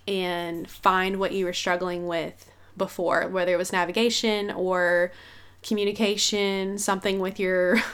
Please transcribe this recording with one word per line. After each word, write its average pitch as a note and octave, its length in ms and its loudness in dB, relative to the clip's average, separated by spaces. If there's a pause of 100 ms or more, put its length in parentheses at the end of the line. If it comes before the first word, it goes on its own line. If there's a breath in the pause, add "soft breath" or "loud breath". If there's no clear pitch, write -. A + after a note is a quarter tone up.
and F3 600 -4
find F#3+ 500 2
what F#3+ 120 0
you F#3+ 140 -2
were F3+ 80 -2
struggling F3 540 -2
with D#3+ 440 -6 (240 soft breath)
before, F3 520 0
whether F3+ 260 0
it F3 40 4
was F#3 140 -2
navigation G#3 800 0
or F3+ 600 2 (640 loud breath)
communication, G3+ 1000 0
something G3 420 0
with F#3+ 200 -4
your, F#3 420 4 (120 loud breath)